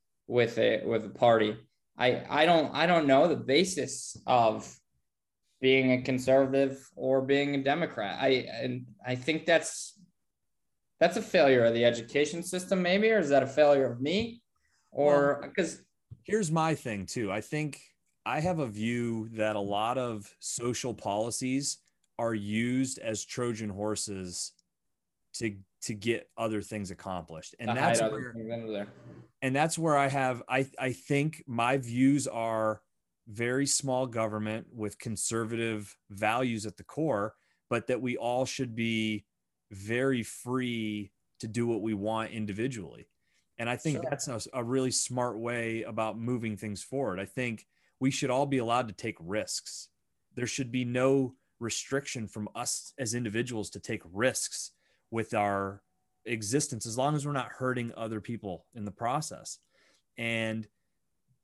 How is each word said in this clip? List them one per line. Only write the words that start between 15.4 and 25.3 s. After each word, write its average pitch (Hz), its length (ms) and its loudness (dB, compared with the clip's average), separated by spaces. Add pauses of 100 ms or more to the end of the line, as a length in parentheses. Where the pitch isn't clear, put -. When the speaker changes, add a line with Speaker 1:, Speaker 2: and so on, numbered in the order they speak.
Speaker 2:
Well, 139 100 -10
Speaker 1:
'cause - 300 -2 (420)
Speaker 2:
here's 196 280 0
my 160 240 2
thing 101 320 -4
too. 107 240 -4
I 107 100 -2
think 151 400 -6 (440)
I 127 140 -2
have 170 200 0
a 139 80 0
view 113 640 -2
that 107 220 0
a 101 40 -2
lot 104 380 0
of 117 420 -4
social 120 540 -4
policies 117 840 -2 (400)
are 117 160 0
used 120 640 0
as 110 260 -6
Trojan 113 440 -4
horses 98 840 -6 (800)